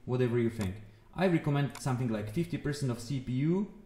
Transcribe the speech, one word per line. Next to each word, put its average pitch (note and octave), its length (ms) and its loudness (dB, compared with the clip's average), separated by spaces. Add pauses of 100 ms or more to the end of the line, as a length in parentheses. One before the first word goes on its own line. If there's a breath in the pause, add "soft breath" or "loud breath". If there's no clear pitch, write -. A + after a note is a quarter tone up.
whatever B2 340 2
you A#2 120 4
think. G2 260 -2 (400 loud breath)
I F#3+ 120 4
recommend D3 520 2
something B2+ 300 -2
like G#2+ 240 -4
fifty E3+ 240 -2
percent C#3 340 -2
of A2+ 80 -4
C C3+ 220 -4
P B2 100 -6
U E3 400 2 (140)